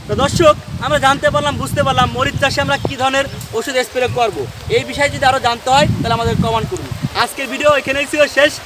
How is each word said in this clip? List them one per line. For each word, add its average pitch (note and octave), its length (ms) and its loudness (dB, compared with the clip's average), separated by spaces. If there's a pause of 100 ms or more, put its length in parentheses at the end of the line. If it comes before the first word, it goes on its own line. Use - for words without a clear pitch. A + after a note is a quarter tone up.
তো G#3 100 -4
দর্শক, D4 400 4 (260)
আমরা C#4+ 260 0
জানতে C#4 240 2
পারলাম, D4 320 0
বুঝতে C4+ 200 -2
পারলাম B3+ 340 2
মরিচ C4+ 240 0
চাষে C#4 240 0
আমরা C#4 120 0 (100)
কী C#4+ 100 -2
ধরনের C4 300 0 (320)
ওষুধ B3+ 180 -4 (100)
স্প্রে B3 220 -2 (100)
করব। A3+ 180 0 (400)
এই C4 80 0
বিষয়ে C4+ 300 -2
যদি C#4 160 -4
আরও C4 160 0
জানতে A#3+ 240 -2
হয় C#4+ 160 6 (120)
তাহলে A#3 200 0
আমাদের A#3 160 0 (100)
কমেন্ট A3+ 260 0
করুন। - 180 -6 (340)
আজকের C4 300 -4
ভিডিও D4 180 2 (100)
এখানেই C4+ 320 -4
ছিল D4 100 2 (140)
শেষ। D4 160 4 (140)